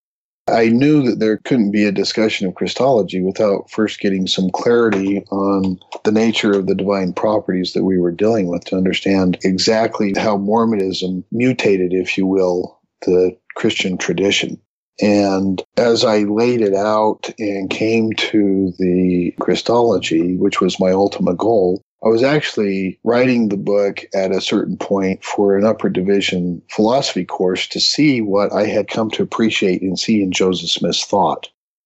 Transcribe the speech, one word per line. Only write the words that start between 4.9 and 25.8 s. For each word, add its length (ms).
on 500
the 80
nature 400
of 140
the 80
divine 400
properties 600
that 100
we 160
were 120
dealing 360
with 180
to 100
understand 680
exactly 720
how 200
Mormonism 920
mutated, 640
if 240
you 80
will, 540
the 360
Christian 420
tradition. 600
And 640
as 260
I 160
laid 420
it 120
out 640
and 320
came 440
to 640
the 600
Christology, 1000
which 220
was 200
my 120
ultimate 460
goal, 440
I 40
was 160
actually 800
writing 460
the 80
book 460
at 160
a 100
certain 340
point 480
for 320
an 80
upper 240